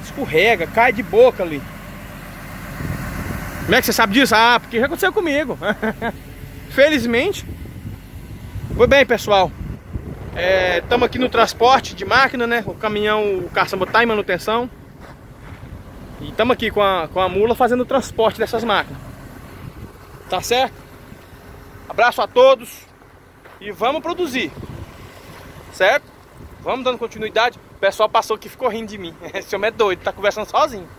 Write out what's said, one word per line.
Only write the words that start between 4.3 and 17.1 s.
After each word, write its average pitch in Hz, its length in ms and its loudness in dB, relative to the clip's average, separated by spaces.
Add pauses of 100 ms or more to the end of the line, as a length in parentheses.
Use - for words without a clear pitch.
Ah, 233 240 6
porque 233 200 -4
já 240 60 4
aconteceu 349 280 0
comigo. 294 440 0 (540)
<laughs> - 600 -16
Felizmente. 269 760 2 (1300)
Foi 240 120 6
bem, 277 180 6
pessoal. 196 460 2 (840)
É, 180 460 2
tamo 247 240 2
aqui 233 120 -4
no 254 120 0
transporte 233 680 2
de 196 100 -8
máquina, 247 400 2
né? 233 200 0
O 190 80 -8
caminhão, 208 680 0
o 175 100 -8
caçamba 190 360 0
tá 226 180 4
em - 20 4
manutenção. 220 640 -2 (1500)
E 147 120 -10
tamo 233 220 0
aqui 226 160 -2
com 208 120 0
a, 185 260 2
com 180 140 -2